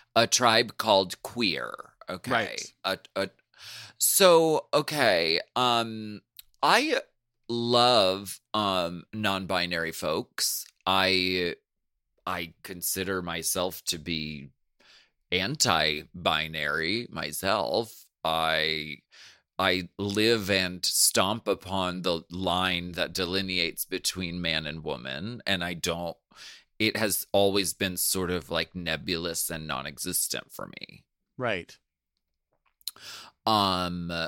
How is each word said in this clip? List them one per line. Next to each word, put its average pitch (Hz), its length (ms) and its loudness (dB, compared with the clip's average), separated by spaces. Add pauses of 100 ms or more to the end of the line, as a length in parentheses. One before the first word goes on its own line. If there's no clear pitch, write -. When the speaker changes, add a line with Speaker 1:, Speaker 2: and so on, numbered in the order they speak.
(140)
Speaker 1:
A 113 120 6
Tribe 113 520 4
Called 98 440 4
Queer. 78 520 -4 (340)
Okay. 92 240 -6
Speaker 2:
Right. 110 400 -2 (120)
Speaker 1:
A, 95 140 -2 (180)
a, 98 120 -2 (720)
so, 165 720 6
okay. 98 680 4 (140)
Um, 113 680 -2 (400)
I 240 400 4 (480)
love, 117 880 4 (140)
um, 92 580 0
non-binary 87 800 -2
folks. - 720 -4 (220)
I, 92 720 2 (720)
I 87 260 -8 (100)
consider 92 580 -4
myself 87 600 -4
to 87 140 -4
be 76 500 -6 (1300)
anti-binary 78 1300 -2
myself. 90 960 -2 (180)
I, 80 720 0 (600)
I 92 300 2 (100)
live 101 520 2
and 92 340 0
stomp - 640 2
upon 92 540 -2
the 85 280 0
line 90 640 -2
that 85 200 -4
delineates 92 720 -2
between 90 560 -6
man 78 260 -2
and 78 180 -8
woman, 73 640 -8
and 92 160 -2
I 87 120 -6
don't, 85 420 -4 (640)
it 107 180 0
has 107 360 0
always 101 400 4
been 92 240 -4
sort 90 340 0
of, 85 200 -4
like, 82 240 -2
nebulous 82 720 -4
and 78 180 -8
non-existent 71 840 -6
for - 140 -12
me. - 380 -18 (340)
Speaker 2:
Right. 107 380 -4 (1700)
Speaker 1:
Um, 90 640 2 (160)